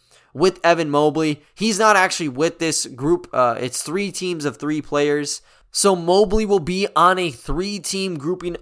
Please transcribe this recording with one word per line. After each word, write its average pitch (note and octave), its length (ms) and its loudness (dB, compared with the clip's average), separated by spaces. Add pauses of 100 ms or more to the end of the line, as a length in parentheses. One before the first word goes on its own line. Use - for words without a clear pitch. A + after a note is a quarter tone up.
(340)
with F#3 300 0
Evan E3 260 2
Mobley. D3+ 520 0 (120)
He's G#3 240 -2
not G#3+ 180 6
actually F3+ 340 0
with D#3+ 280 -2
this E3 280 -2
group. D3 460 -2
Uh, A#2+ 280 2
it's B2 220 -6
three F#3+ 280 -4
teams F3 340 -6
of C#3 120 -4
three D3+ 260 -4
players. D3 600 -2 (280)
So G3+ 240 2
Mobley F#3+ 500 2
will G3 160 2
be F3+ 360 -2
on F3+ 220 6
a F3+ 120 -2
three-team F#3 880 -6
grouping F3 420 -6